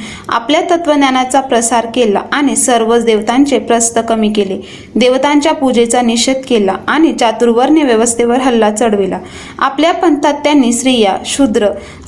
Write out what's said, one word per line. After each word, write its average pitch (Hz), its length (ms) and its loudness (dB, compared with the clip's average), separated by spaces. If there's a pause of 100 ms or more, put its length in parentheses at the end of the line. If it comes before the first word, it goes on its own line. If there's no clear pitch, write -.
(280)
आपल्या 285 320 0
तत्वज्ञानाचा 285 800 0
प्रसार 233 540 0
केला 214 280 0 (100)
आणि 277 240 0
सर्वच 233 480 2
देवतांचे 240 540 2
प्रस्त 233 400 0 (100)
कमी 220 200 0
केले, 208 300 -2 (360)
देवतांच्या 277 580 2
पूजेचा 247 500 0
निषेध 240 340 0 (120)
केला 202 260 0 (140)
आणि 277 240 2
चातुर्वर्ण्य 240 680 2
व्यवस्थेवर 233 540 0
हल्ला 233 340 2
चढविला. 202 480 0 (400)
आपल्या 294 340 0
पंथात 302 420 0
त्यांनी 285 380 2
स्त्रिया, 233 440 0 (100)
शूद्र, 226 400 0 (420)